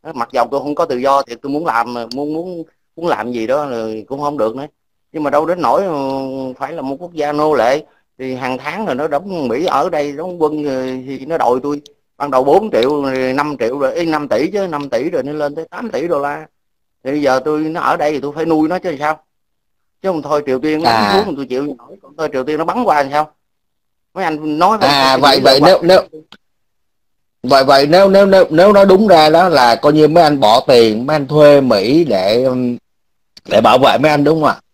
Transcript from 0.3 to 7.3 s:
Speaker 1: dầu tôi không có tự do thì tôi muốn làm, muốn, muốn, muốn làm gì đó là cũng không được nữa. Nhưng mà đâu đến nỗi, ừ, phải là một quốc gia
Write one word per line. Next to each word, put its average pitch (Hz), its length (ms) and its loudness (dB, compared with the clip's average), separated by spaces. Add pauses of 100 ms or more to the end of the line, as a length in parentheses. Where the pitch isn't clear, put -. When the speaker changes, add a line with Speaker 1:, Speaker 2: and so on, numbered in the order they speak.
Speaker 1:
dầu 120 180 0
tôi 139 100 -2
không 143 140 -6
có 170 100 -2
tự 139 120 -6
do 139 260 0
thì 120 200 -10
tôi 139 100 -8
muốn 156 140 -4
làm, 117 280 -4
muốn, 123 400 -8
muốn, 170 280 -10 (340)
muốn 165 100 -8
làm 123 260 -4
gì 113 140 -6
đó 139 200 -2
là 117 200 -8 (220)
cũng 139 120 -10
không 147 180 -6
được 113 180 -2
nữa. 139 100 -10 (460)
Nhưng 156 100 -8
mà 143 80 -2
đâu 147 160 0
đến 175 160 -2
nỗi, 143 220 0
ừ, 135 720 -6
phải 139 140 -10
là 131 100 -12
một 135 160 -8
quốc 175 160 -16
gia 147 180 -4